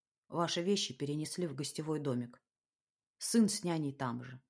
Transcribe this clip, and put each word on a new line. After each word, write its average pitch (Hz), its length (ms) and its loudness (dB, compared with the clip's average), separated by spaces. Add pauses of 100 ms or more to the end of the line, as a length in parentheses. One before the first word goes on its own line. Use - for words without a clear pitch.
(280)
Ваши 170 340 0
вещи 196 320 0
перенесли 151 520 -2
в 143 80 -4
гостевой 151 460 -4
домик. 123 420 -2 (760)
Сын 226 300 6
с - 160 -2
няней 160 300 0
там 123 300 -4
же. 127 260 -14